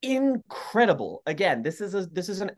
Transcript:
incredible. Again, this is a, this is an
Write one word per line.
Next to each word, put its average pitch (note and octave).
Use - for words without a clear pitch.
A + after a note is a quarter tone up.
incredible. A#3+
Again, D#3
this D#3+
is G3
a, G3
this F3
is G3
an G3